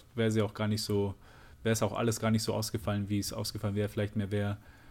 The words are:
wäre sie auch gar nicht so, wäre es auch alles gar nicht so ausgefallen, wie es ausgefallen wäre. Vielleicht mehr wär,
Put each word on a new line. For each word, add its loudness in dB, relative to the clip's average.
wäre 2
sie 4
auch 0
gar -2
nicht 0
so, 0
wäre 2
es 2
auch 0
alles 0
gar 2
nicht 4
so 0
ausgefallen, -2
wie 2
es -4
ausgefallen -4
wäre. 0
Vielleicht -2
mehr 0
wär, 0